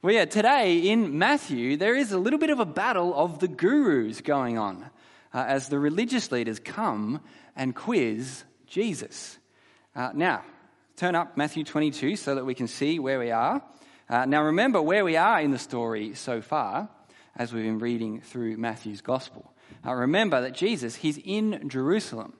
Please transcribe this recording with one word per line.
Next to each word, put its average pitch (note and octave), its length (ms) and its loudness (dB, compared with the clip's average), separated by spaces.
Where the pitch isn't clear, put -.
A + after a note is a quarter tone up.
well, F#3+ 120 4
yeah, F#3+ 120 6
today G#3 540 4
in F#3+ 380 2
Matthew, D3 600 2
there G#3 180 2
is C4 160 0
a F#3+ 60 0
little A#3 200 2
bit D#4 120 2
of C#4 100 2
a A3 60 2
battle F3+ 500 0
of D#3 240 0
the F#3 80 0
gurus D#3+ 720 2
going C3 380 0
on, F#2+ 260 -4
uh, B2+ 140 -2
as C3+ 220 0
the C#3+ 100 0
religious G#3+ 500 0
leaders A2+ 300 -2
come C3 640 -4
and C3 180 -2
quiz C3 720 -2
Jesus. - 680 -6
Uh, B2 180 -4
now, D3+ 300 0
turn F3 180 0
up E3+ 220 -2
Matthew D3+ 260 -2
twenty-two D3 540 -2
so C#3 180 -2
that C3 80 -4
we B2+ 100 -4
can B2 140 -4
see D3+ 320 -2
where C3+ 180 -2
we A#2+ 140 -2
are. C3+ 320 0
Uh, B2 160 2
now, D3 180 4
remember F#3 380 2
where F#3+ 240 4
we E3 100 2
are F#3 240 4
in D3 120 2
the C3 60 0
story A2+ 580 -4
so A#2 260 -4
far C#3 480 -2
as A#2 160 -6
we've A2+ 100 -4
been A2 160 -2
reading A2+ 400 -4
through A2+ 380 -8
Matthew's A2 420 -8
gospel. - 540 -6
Uh, B2 60 -4
remember C#3+ 480 2
that B2+ 120 -4
Jesus, D3+ 420 -2
he's D3+ 220 -2
in G3+ 520 -4
Jerusalem C3+ 720 -2